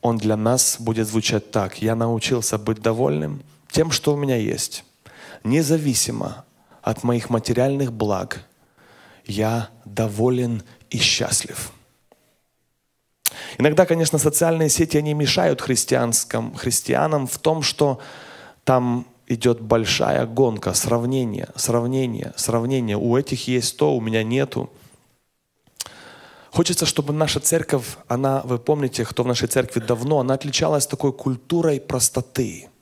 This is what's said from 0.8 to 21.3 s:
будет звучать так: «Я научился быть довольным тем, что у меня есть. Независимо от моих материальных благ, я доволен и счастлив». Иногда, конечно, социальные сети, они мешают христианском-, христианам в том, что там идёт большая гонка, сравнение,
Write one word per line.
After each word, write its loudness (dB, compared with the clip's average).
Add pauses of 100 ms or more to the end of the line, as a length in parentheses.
будет -2
звучать -2
так: -2
«Я 0
научился 0
быть -2
довольным 0 (260)
тем, 2
что 0
у -2
меня 0
есть. -4 (600)
Независимо 0 (380)
от -2
моих 0
материальных 0
благ, -2 (840)
я -2 (140)
доволен 0 (260)
и -4
счастлив». -2 (1900)
Иногда, 6
конечно, 2
социальные 2
сети, 2
они 2
мешают 2
христианском-, 0
христианам 0
в -8
том, 0
что 0 (640)
там 2 (200)
идёт 2
большая 2
гонка, 0
сравнение, 0